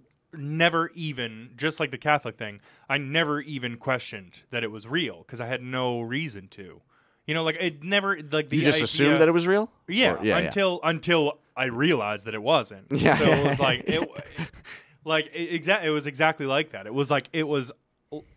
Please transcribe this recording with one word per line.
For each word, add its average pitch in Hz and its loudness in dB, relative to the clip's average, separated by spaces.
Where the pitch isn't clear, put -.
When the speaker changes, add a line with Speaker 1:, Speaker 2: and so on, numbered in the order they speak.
Speaker 1:
never 160 0
even, 127 -8
just 151 -2
like 143 -4
the 127 -8
Catholic 143 0
thing, 101 -12
I 139 0
never 147 -2
even 127 -8
questioned 117 -8
that 117 -4
it 107 -6
was 110 -14
real 117 -6
'cause 120 -14
I 117 -8
had 123 -6
no 127 -2
reason 117 -8
to. 90 -20
You 151 -2
know, 165 0
like, 160 -2
it 156 -4
never, 196 0
like, 151 0
the 143 0
Speaker 2:
You 147 2
just 151 6
Speaker 1:
idea 123 2
Speaker 2:
assumed 143 4
that 156 8
it 165 6
was 170 2
real? 208 2
Speaker 1:
Yeah, 202 2
Speaker 2:
Or, - -6
yeah, 95 4
yeah. - 2
Speaker 1:
until, 185 0
until 160 2
I 131 0
realized 117 0
that 110 -8
it 110 -6
wasn't. 113 0
Speaker 2:
Yeah. - 4
Speaker 1:
So - 4
it 147 6
was 139 2
like, 127 2
Speaker 2:
<laughs> - -14
Speaker 1:
it, 160 0
like, 156 0
it, 165 -4
exa-, 185 0
it 156 0
was 147 0
exactly 151 0
like 143 0
that. 101 -12
It 110 -10
was 139 0
like, 139 0
it 160 0
was, 139 -2
l-, 151 -12